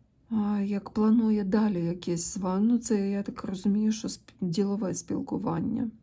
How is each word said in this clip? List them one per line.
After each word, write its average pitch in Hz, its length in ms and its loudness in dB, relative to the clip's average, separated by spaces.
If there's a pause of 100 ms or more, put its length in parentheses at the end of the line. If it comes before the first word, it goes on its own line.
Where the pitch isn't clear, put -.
(320)
а, 208 300 0
як 202 280 -4
планує 220 540 4
далі 196 420 2
якесь 170 480 -2
з - 40 -8
вами. 190 280 0
Ну, 240 120 4
це, 202 320 0
я 202 140 -2
так - 200 -10
розумію, 202 480 0
що 214 160 -4
сп-, - 340 -12
ділове 196 520 -2
спілкування. - 1000 -4 (120)